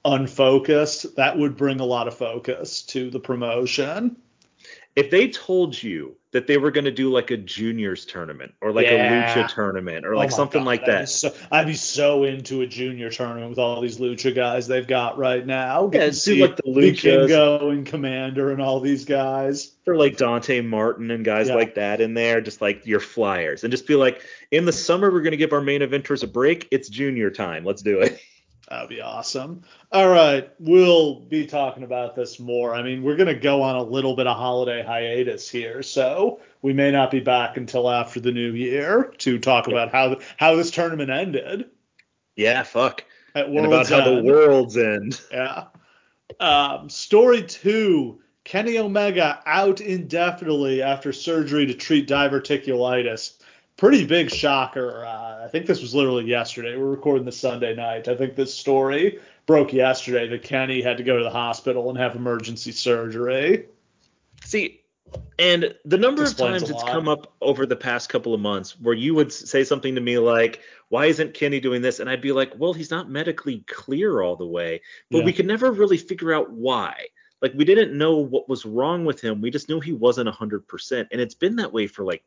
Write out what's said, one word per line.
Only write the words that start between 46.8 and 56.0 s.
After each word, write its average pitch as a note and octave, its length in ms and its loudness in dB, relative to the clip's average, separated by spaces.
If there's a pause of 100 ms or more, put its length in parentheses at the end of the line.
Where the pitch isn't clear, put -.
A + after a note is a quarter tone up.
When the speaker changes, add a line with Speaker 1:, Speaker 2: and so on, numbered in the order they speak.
Speaker 1:
story A3+ 540 6
two: F#3 800 0 (240)
Kenny A3+ 340 -2
Omega G3 640 0
out F#3+ 380 2
indefinitely E3 960 -2
after C3+ 320 -2
surgery D3 540 0
to B2+ 80 -4
treat C#3+ 340 0
diverticulitis. C3+ 1300 -2 (440)
Pretty A3+ 260 6
big D#3 260 2
shocker. B2+ 760 -2
Uh, A2+ 400 -12
I A#2 40 -14
think - 180 -6
this E3 140 0
was A#2+ 140 -8
literally C3 320 0